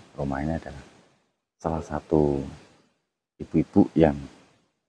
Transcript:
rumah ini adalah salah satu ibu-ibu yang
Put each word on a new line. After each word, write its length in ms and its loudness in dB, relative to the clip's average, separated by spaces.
rumah 320 -6
ini 160 -4
adalah 240 -16
salah 240 -6
satu 560 0
ibu-ibu 560 2
yang 160 6